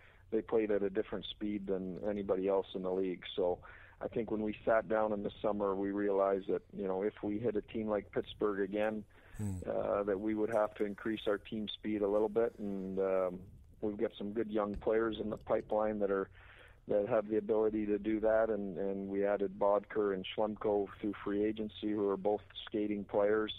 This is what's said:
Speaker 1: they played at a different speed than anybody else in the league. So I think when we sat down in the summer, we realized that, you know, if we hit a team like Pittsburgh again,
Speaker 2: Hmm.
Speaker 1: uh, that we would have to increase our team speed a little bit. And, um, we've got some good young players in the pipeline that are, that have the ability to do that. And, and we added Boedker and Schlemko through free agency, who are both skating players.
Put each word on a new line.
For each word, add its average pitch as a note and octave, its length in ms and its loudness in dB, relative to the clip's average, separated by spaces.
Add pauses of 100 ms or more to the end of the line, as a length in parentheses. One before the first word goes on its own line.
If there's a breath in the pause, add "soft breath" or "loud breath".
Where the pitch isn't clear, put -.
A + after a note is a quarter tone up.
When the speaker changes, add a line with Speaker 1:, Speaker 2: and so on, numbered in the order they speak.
(320 soft breath)
Speaker 1:
they A2 100 2
played A2 300 2
at G2+ 120 2
a G2 60 2
different G2 360 -2
speed G#2 420 -4
than F#2 320 -2 (100)
anybody G2 380 0
else G2 280 2
in F#2+ 80 -6
the F#2 100 -2
league. F#2 300 -2 (120)
So F2+ 240 2 (400 loud breath)
I G#2+ 80 -4
think A2+ 240 -4
when G#2+ 120 0
we G#2+ 200 -2
sat A2 240 4
down A2 240 2
in G#2 120 -2
the G#2+ 80 -4 (100)
summer, G#2 340 2
we G2 160 0
realized G2 560 2
that, F2+ 140 0 (120)
you G2 140 -4
know, F#2 160 0
if G#2 180 -2
we G#2 180 -4
hit G#2+ 180 -2
a G2+ 40 0
team A2 280 -4
like G#2 240 -2
Pittsburgh G#2 480 -2
again, G#2 420 0 (360 loud breath)
Speaker 2:
Hmm. G2 280 -4
Speaker 1:
uh, G#2 360 0
that G2+ 160 0
we G#2+ 160 0
would G#2+ 180 0
have G#2+ 220 2
to G#2+ 100 -2
increase G#2 400 -4
our G2+ 140 2
team G#2+ 280 -6
speed G#2+ 360 -4
a G2+ 40 4
little G#2+ 220 4
bit. A#2 300 2
And, F#2+ 400 -4
um, F#2 400 2 (420)
we've G#2 160 -2
got G#2+ 180 0
some G#2 160 -6
good G#2+ 200 -2
young G#2 240 0
players A2 440 2
in G#2+ 120 -4
the A2 60 -4
pipeline G#2+ 640 0
that G2 100 2
are, F#2+ 180 0 (580 loud breath)
that G#2 220 2
have G#2+ 200 2
the A2 80 2
ability G#2+ 500 2
to G#2 100 2
do G#2+ 220 0
that. A2 320 4
And, G2+ 260 -2
and G2 320 -2
we G2 160 2
added G2+ 320 2
Boedker G2+ 560 2
and F#2 100 -2
Schlemko G#2 600 0 (160)
through G2+ 120 -2 (100)
free G2+ 200 0
agency, G#2+ 460 -4
who G#2 200 0
are G2 60 2
both G2+ 260 0 (260)
skating G#2 380 -2
players. G#2+ 540 2